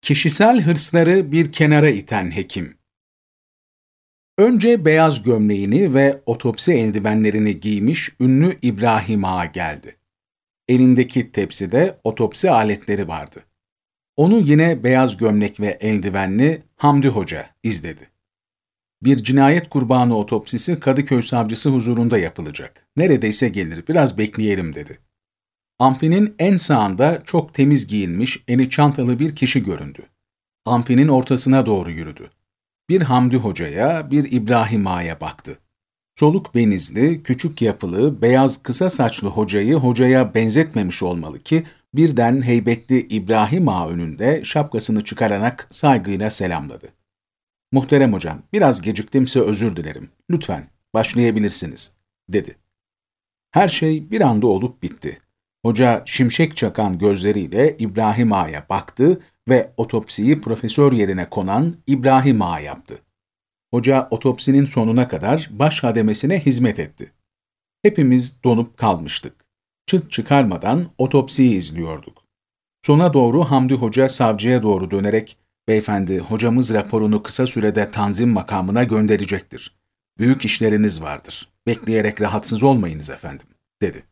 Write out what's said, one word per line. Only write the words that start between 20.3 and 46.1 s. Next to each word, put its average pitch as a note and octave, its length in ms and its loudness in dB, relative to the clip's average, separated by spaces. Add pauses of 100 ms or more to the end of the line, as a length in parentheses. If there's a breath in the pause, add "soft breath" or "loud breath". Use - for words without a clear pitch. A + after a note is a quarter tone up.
Kadıköy C#3 420 0
Savcısı A#2 480 -2
huzurunda A#2 480 0
yapılacak. E2+ 680 -8 (100)
Neredeyse B2+ 520 2
gelir, E2+ 380 -8
biraz C#3 300 0
bekleyelim." G2+ 580 -4
dedi. D2 240 -16 (800)
Amfinin D#3+ 600 2
en F#3 180 2
sağında B2 680 0
çok D#3 280 -4
temiz C#3 340 2
giyinmiş, G2+ 600 -4
eli B2+ 220 0
çantalı C3+ 500 0
bir D3+ 160 -2
kişi B2+ 280 0
göründü. D2+ 380 -8 (640)
Amfinin B2 420 2
ortasına C3 580 2
doğru F#2 260 -2
yürüdü. D#2+ 380 -14 (600)
Bir F3+ 120 2
Hamdi B2+ 360 2
Hoca'ya, A2+ 720 -4
bir C#3+ 200 0
İbrahim A2+ 560 0
Ağa'ya F2 340 -6
baktı. - 380 -14 (560)
Soluk D#3 400 0
benizli, A#2 680 0
küçük C#3 380 -4
yapılı, G#2+ 600 -2
beyaz C3 420 2
kısa F3+ 260 -2
saçlı A2+ 380 -4
hocayı G#2 460 0
hocaya B2+ 600 2
benzetmemiş A2+ 680 0
olmalı F2 360 -6
ki E3 240 -2 (300 loud breath)
birden C3+ 480 2
heybetli A#2+ 580 0
İbrahim A2 720 0
Ağa F2+ 200 -4
önünde F2 560 -4
şapkasını A2 580 -2
çıkararak A2 680 -4
saygıyla G#2 580 0